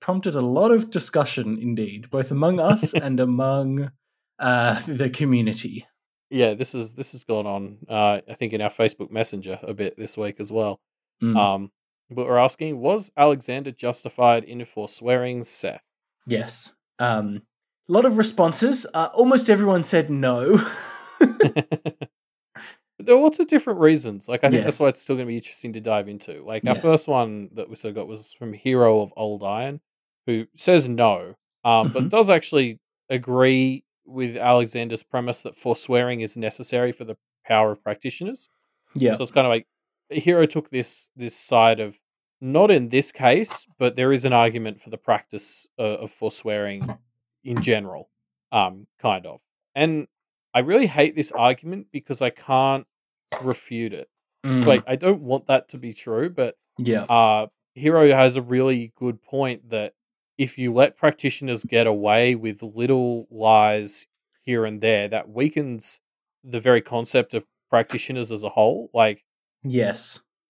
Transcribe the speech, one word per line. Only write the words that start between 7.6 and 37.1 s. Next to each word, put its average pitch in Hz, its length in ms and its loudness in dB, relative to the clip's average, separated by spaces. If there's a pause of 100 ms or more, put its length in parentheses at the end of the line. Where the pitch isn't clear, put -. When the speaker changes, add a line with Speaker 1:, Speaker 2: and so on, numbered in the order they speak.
Speaker 2:
uh, 104 400 2
I 107 60 -16
think 113 180 -8
in 107 100 -4
our 104 80 -2
Facebook 110 400 -2
Messenger 98 520 -8
a 104 120 -10
bit 101 240 -8
this 110 180 -14
week 104 240 -8
as 101 100 -12
well. 107 300 -4 (420)
Speaker 1:
Mm. 113 140 0
Speaker 2:
Um, 101 360 2 (380)
but 123 160 -6
we're 123 120 4
asking, 135 420 2
was 190 360 -2
Alexander 139 540 2
justified 120 760 0
in 120 200 -14
forswearing 123 800 -4
Seth? - 400 -8 (420)
Speaker 1:
Yes. - 460 -6 (260)
Um, 107 440 -4 (460)
a 170 40 -2
lot 220 120 4
of 233 140 2
responses. 220 760 0
Uh, 160 200 -2
almost 247 360 2
everyone 196 340 4
said 156 260 0
no. 135 600 2
<laughs> - 60 -12 (440)
Speaker 2:
<laughs> 247 240 4 (1600)
There 240 140 6
are 262 60 8
lots 302 200 4
of 320 80 0
different 240 320 0
reasons. 127 480 2
Like, 123 160 -2
I 135 60 6
think 120 140 2
that's - 120 -2
Speaker 1:
Yes. - 40 -4
Speaker 2:
why 143 80 4
it's - 120 -2
still 135 160 -4
gonna 127 100 -6
be 117 100 -6
interesting - 380 -12
to 110 60 -12
dive 107 280 -2
into. 87 360 -16
Like, 110 200 -8
our 127 100 2
Speaker 1:
Yes. - 80 -8
Speaker 2:
first 160 260 2
one 110 440 -2
that 107 160 -10
we 113 80 -18
sort 110 140 -10
of 101 60 -10
got 101 100 -8
was 110 260 -18
from 113 220 -12
Hero 117 460 4
of 101 160 -6
Old 104 260 -8
Iron, 120 380 -6 (460)
who 113 280 -2
says 156 340 4
no, 104 460 0 (300)
um, 113 280 4
but 131 120 -2
Speaker 1:
Mm-hmm. 170 40 -2
Speaker 2:
does 208 220 4
actually 135 480 0 (320)
agree 131 760 2 (220)
with 127 300 -8
Alexander's 120 640 0
premise 120 400 -6
that 104 140 -14
forswearing 123 640 -2
is 110 160 -10
necessary 123 560 -4
for 123 120 -14
the 110 120 -14 (280)